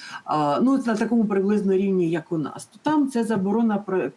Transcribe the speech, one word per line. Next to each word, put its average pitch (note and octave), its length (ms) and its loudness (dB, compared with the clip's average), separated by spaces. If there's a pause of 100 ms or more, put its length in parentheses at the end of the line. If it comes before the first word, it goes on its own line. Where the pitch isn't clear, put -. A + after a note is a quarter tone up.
(260)
а, D3 360 0
ну, C4 240 2
на A3+ 100 0
такому A3+ 300 0
приблизно G3 480 2
рівні, F#3 360 2
як E3 220 -4
у E3+ 60 -2
нас. - 280 -6
То - 180 -20
там D4 260 2
ця A#3 140 -2
заборона G#3 540 0
про-, F#3 400 -2